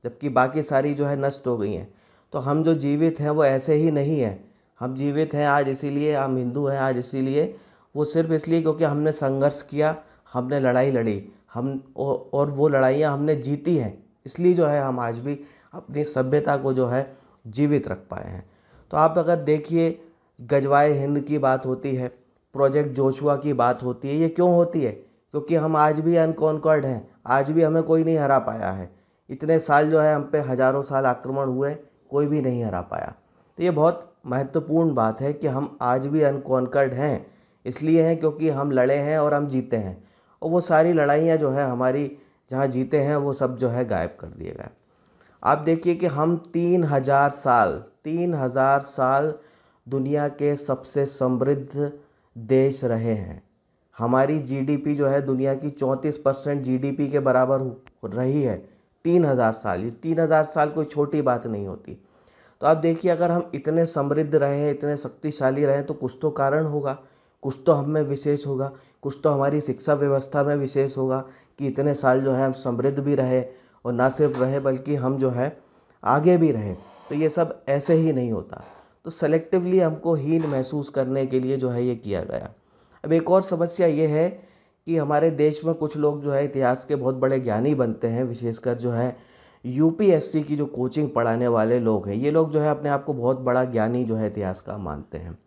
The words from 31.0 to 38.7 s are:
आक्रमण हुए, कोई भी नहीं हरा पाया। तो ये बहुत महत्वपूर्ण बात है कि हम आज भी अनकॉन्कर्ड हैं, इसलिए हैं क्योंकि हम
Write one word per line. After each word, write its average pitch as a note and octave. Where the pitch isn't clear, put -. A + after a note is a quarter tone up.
आक्रमण C3
हुए, C3+
कोई D3
भी D3
नहीं B2
हरा F2+
पाया। -
तो -
ये F3+
बहुत D#3+
महत्वपूर्ण C#3+
बात A2
है C#3+
कि D3
हम C#3
आज C3
भी D3+
अनकॉन्कर्ड C3
हैं, C3+
इसलिए D#3+
हैं D#3+
क्योंकि D3+
हम C#3+